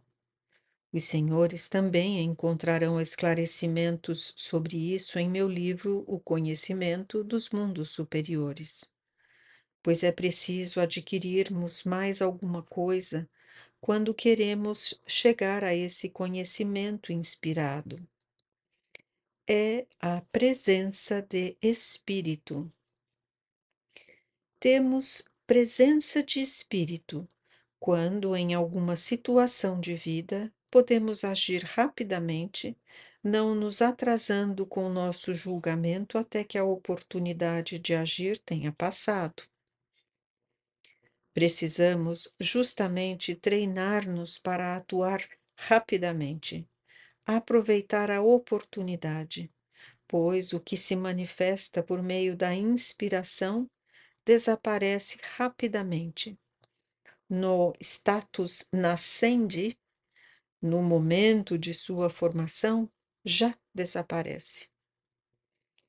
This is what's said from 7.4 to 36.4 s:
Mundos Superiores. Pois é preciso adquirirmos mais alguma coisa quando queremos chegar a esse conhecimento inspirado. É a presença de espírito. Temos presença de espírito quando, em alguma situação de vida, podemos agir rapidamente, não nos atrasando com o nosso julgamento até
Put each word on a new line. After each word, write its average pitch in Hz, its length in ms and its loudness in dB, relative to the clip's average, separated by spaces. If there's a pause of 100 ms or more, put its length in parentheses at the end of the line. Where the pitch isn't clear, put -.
Mundos 196 420 -4
Superiores. 156 1000 -6 (920)
Pois 170 180 2
é 175 100 2
preciso 180 680 -2
adquirirmos 180 1040 -2
mais 190 380 -2
alguma 180 420 -2
coisa 180 680 -4 (500)
quando 214 340 0
queremos 214 920 2
chegar 208 580 2
a 180 120 0
esse 180 340 -2
conhecimento 196 1000 -4
inspirado. 160 840 -4 (1500)
É 214 380 2 (140)
a 175 220 -2 (100)
presença 202 920 2
de 185 400 -4
espírito. 170 1120 -2 (1900)
Temos 262 680 4 (200)
presença 262 800 4
de 285 180 -2
espírito 170 880 -4 (500)
quando, 185 560 0
em 175 180 0
alguma 175 420 0
situação 240 840 2
de 170 140 -4
vida, 170 580 -6 (180)
podemos 226 540 4
agir 185 400 -2
rapidamente, 190 1120 -4 (480)
não 214 320 2
nos 208 260 0
atrasando 214 840 0
com 190 200 -4
o 185 40 -2
nosso 180 440 -2
julgamento 170 840 -2
até 220 260 -2